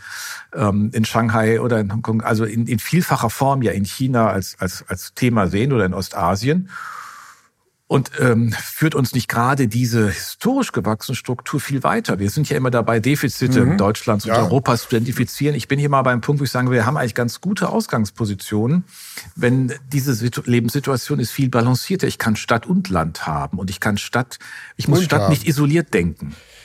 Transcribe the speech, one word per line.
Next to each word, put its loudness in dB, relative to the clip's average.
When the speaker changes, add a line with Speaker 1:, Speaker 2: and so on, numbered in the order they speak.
Speaker 1:
ähm, 2
in 2
Shanghai 2
oder 0
in -2
Hongkong, -2
also 0
in, -2
in -2
vielfacher 0
Form 0
ja 0
in -2
China 0
als, -4
als, -6
als -10
Thema 2
sehen 0
oder 2
in 0
Ostasien. -2
Und, 2
ähm, 4
führt -2
uns 0
nicht 0
gerade 2
diese 2
historisch -2
gewachsene -4
Struktur -4
viel -4
weiter? 0
Wir 0
sind -2
ja 0
immer 0
dabei, 2
Defizite 2
Speaker 2:
Mhm. 4
Speaker 1:
Deutschlands 0
und -2
Speaker 2:
Ja. 4
Speaker 1:
Europas 2
zu -2
identifizieren. 0
Ich -6
bin 0
hier 2
mal 4
beim 2
Punkt, 0
wo -2
ich -2
sage, 0
wir 4
haben 0
eigentlich -2
ganz -2
gute -2
Ausgangspositionen, 0
wenn 2
diese 0
Situ-, -2
Lebenssituation 0
ist -2
viel 0
balancierter. 2
Ich -2
kann 0
Stadt -2
und 0
Land -2
haben -4
und -4
ich -6
kann 0
Stadt, -4
ich -6
muss 6
Speaker 2:
Und 2
Speaker 1:
Stadt 2
Speaker 2:
haben. 4
Speaker 1:
nicht 2
isoliert 2
denken. 0